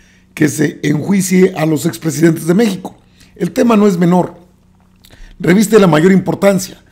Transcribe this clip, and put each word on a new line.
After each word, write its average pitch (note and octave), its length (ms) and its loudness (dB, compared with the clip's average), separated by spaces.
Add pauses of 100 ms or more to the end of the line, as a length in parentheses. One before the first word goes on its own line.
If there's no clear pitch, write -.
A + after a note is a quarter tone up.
(340)
que D3+ 140 0
se - 340 -4
enjuicie F#3 720 0
a D#3 80 -4
los D#3 220 -2
expresidentes D#3 600 -2
de E3+ 60 0
México. G3+ 420 -2 (420)
El F3 160 -6
tema A#3+ 220 0
no G#3 120 4
es F#3+ 100 2
menor, F3 420 0 (1000)
reviste G3+ 400 2
la G3 80 4
mayor E3 260 2
importancia. F#3 800 -2